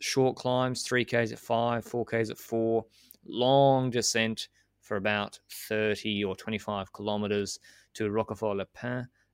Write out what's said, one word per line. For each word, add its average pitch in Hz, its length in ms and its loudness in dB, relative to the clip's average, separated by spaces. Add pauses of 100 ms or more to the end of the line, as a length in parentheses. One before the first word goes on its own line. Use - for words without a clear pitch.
short 131 340 2
climbs, 127 480 0
three 123 220 2
Ks 117 260 0
at 117 80 -10
five, 117 460 0
four 120 200 -4
Ks 113 260 0
at - 80 -10
four. 113 460 0 (440)
Long 131 640 4
descent 113 560 0 (360)
for 104 160 -4
about 104 420 -2 (100)
thirty 107 720 -2
or 98 140 -2
twenty-five 104 560 -6
kilometers 104 640 -2 (360)
to 107 140 -2
Roquefort-le-Pin, 107 1000 -4 (260)